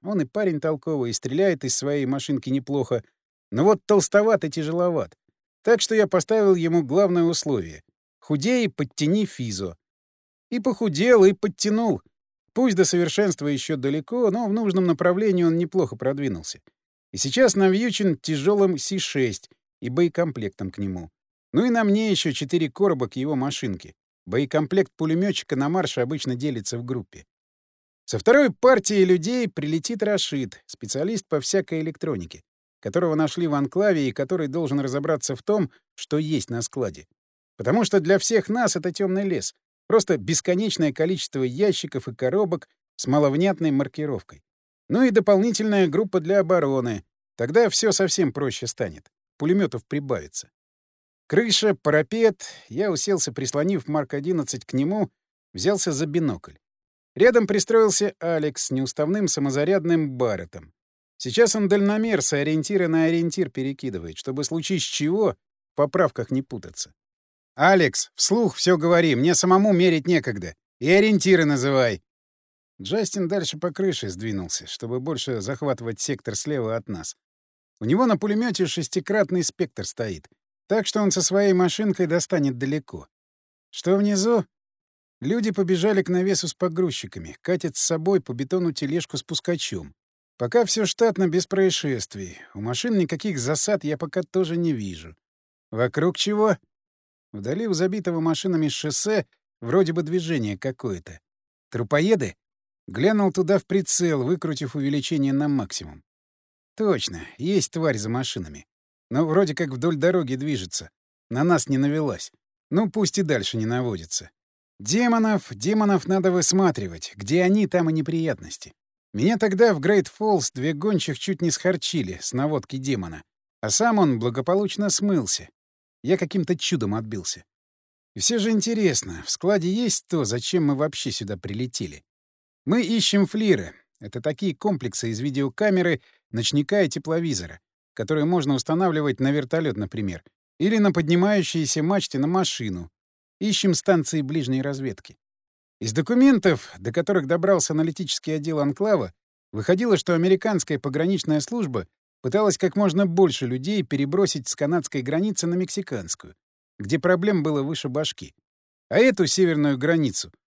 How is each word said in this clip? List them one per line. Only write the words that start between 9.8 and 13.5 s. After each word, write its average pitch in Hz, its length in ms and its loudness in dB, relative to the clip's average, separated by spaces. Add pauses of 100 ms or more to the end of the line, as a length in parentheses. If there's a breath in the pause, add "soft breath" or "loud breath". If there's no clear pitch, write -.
И 240 100 -4
похудел, 214 640 4
и 196 80 8
подтянул. 208 720 -2 (500)
Пусть 233 240 2
до 180 80 4
совершенства 175 600 0
ещё 147 300 -2